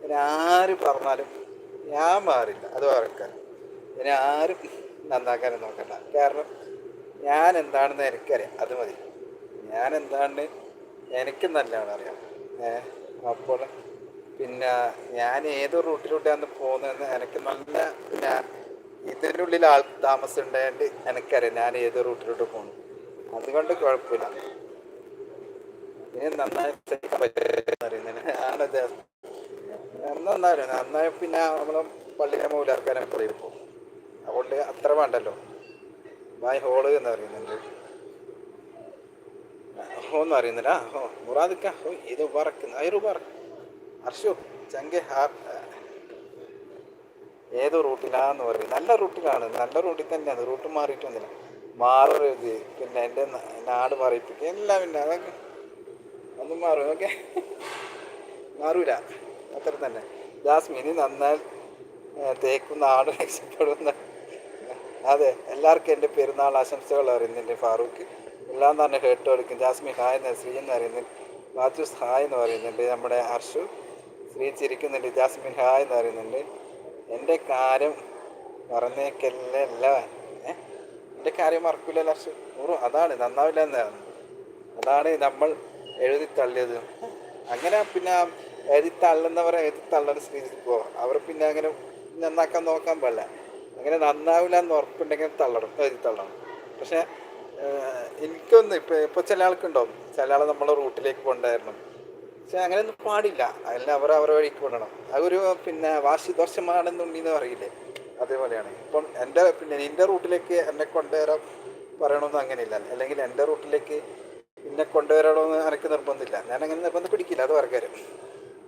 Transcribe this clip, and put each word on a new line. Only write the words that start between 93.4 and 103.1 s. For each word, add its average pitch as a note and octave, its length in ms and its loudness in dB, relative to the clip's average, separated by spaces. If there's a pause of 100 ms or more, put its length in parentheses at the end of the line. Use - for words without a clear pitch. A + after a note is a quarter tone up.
അങ്ങനെ D#3 200 2
നന്നാവില്ല E3 600 4
എന്ന് F3 160 4
ഉറപ്പുണ്ടെങ്കിൽ D3+ 560 0 (100)
തള്ളണം, A#2 380 0
എഴുതി C3+ 260 2
തള്ളണം. G#2 280 -2 (480)
പക്ഷേ, E3+ 240 0 (560)
ഏ, C#3 60 -4 (580)
എനിക്കൊന്ന് G3+ 500 8
ഇപ്പൊ, E3 200 0
ഇപ്പൊ D3+ 260 4
ചില F#3 240 4
ആൾക്കുണ്ടാവും, F3 500 4 (220)
ചില C3+ 160 2
ആളെ C#3+ 120 6
നമ്മളെ D3 300 4
റൂട്ടിലേക്ക് C3+ 460 0
കൊണ്ടുവരണം. B2 560 0 (680)
പക്ഷെ - 160 -6
അങ്ങനെയൊന്നും G3 460 0
പാടില്ല. G#3 500 0 (120)